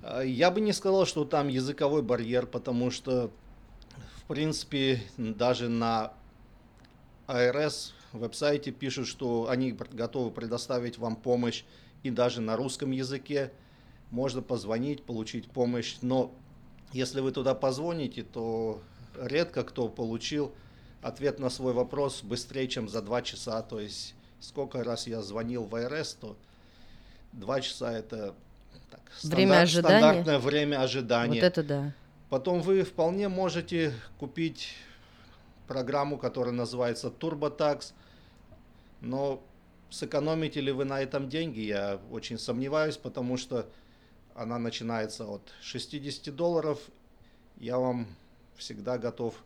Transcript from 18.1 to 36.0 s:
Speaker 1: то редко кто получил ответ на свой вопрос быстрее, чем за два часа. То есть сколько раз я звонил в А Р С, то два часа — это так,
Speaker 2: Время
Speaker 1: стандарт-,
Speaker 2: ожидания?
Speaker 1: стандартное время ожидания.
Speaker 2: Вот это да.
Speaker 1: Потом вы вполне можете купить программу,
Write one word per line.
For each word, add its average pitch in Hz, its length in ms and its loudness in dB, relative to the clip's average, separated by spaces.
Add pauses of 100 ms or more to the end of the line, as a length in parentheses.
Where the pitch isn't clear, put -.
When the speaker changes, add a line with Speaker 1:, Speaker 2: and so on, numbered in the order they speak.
Speaker 1:
то 113 580 -4 (340)
редко 139 480 0
кто 117 260 -2
получил 117 640 -4 (500)
ответ 135 360 -2
на 131 100 0
свой 127 240 -2
вопрос 131 500 0
быстрее, 123 440 -4
чем 120 220 -4
за 110 120 -4
два 113 200 -2
часа. 113 400 -6
То 110 180 -8
есть - 360 -10 (240)
сколько 135 440 -6
раз 117 220 -4
я 113 160 -4
звонил 113 440 -4
в 104 100 -6
А 117 60 0
Р 123 120 -4
С, 156 200 -4
то 107 220 -14 (960)
два 123 300 -4
часа — 120 320 -4
это 110 400 -6 (560)
так, - 120 -20 (200)
Speaker 2:
Время 185 320 6
Speaker 1:
стандарт-, 175 100 12
Speaker 2:
ожидания? 175 360 8
Speaker 1:
стандартное 175 400 8
время 147 420 2
ожидания. 120 600 2
Speaker 2:
Вот - 20 6
это 175 200 4
да. 143 300 -2 (380)
Speaker 1:
Потом 180 300 2
вы 190 220 4
вполне 185 440 0
можете 175 640 0 (260)
купить 151 500 -4 (1000)
программу, 143 500 -2